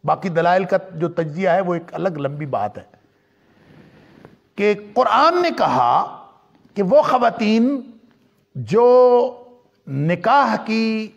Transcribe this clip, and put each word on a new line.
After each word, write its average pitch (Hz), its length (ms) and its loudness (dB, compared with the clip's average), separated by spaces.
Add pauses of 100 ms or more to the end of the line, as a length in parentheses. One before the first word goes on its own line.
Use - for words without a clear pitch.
बाकी 156 280 -2
दलाइल 175 340 2
का 190 140 0 (140)
जो 170 160 -4
तजिया 170 440 -2
है 190 80 2
वो 175 140 -2
एक 170 180 -10
अलग 165 240 -6
लंबी 143 300 -6
बात 107 300 -6
है, - 100 -20 (1700)
कि 208 180 2
कुरान 254 680 0
ने 339 120 0
कहा 135 480 0 (760)
कि 202 60 -2
वो 262 200 4
ख़वातीन 240 800 0 (720)
जो 143 300 2 (1000)
निकाह 175 680 0
की 220 600 -4